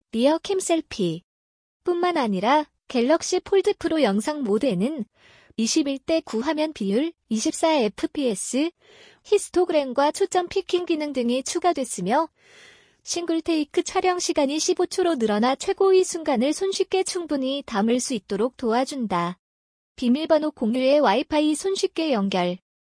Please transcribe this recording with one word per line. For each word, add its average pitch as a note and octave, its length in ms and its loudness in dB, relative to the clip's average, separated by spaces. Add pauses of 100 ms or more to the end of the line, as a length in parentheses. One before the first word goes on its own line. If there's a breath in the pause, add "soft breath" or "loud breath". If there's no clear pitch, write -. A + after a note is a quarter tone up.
(120)
리어캠 D#4 480 2
셀피. G3 640 -2 (580)
뿐만 F4 340 0
아니라 A#3+ 500 2 (220)
갤럭시 D4 520 0
폴드 G4 380 2
프로 D#4+ 240 0
영상 B3+ 420 0
모드에는 G#3+ 600 0 (520 soft breath)
이십일 C4+ 440 0
대 E4 200 0
구 - 180 -6
화면 D4+ 340 -2
비율, A#3 400 -2 (160)
이십사 D#4+ 460 0
에프피에스, C4 960 -2 (540 soft breath)
히스토그램과 D4+ 880 0
초점 F#4 340 0
피킹 F4+ 400 -2
기능 D4+ 260 -2
등이 B3+ 300 0
추가됐으며 C#4+ 840 -2 (760 soft breath)
싱글 E4+ 400 -4
테이크 D#4+ 400 0
촬영 F4+ 380 0
시간이 D4+ 400 0
십오 F4+ 260 0
초로 E4+ 300 0
늘어나 A3+ 400 2
최고의 F#4+ 480 2
순간을 D4+ 480 0
손쉽게 F#4+ 500 -2
충분히 C#4+ 640 -4
담을 A3+ 320 0
수 B3+ 160 -4
있도록 G#3 420 -4
도와준다. A3+ 840 -2 (580)
비밀번호 D4+ 560 2
공유의 B3+ 480 2
와이파이 D4+ 560 2
손쉽게 F#4 560 -2
연결. F#3+ 460 0 (240)